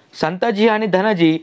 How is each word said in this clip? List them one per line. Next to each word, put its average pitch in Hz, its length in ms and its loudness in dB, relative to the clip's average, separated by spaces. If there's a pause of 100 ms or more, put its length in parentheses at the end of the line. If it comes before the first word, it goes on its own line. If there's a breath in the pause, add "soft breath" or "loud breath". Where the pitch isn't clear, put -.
(200 soft breath)
संताजी 196 480 0
आणि 220 180 -2
धनाजी 180 560 0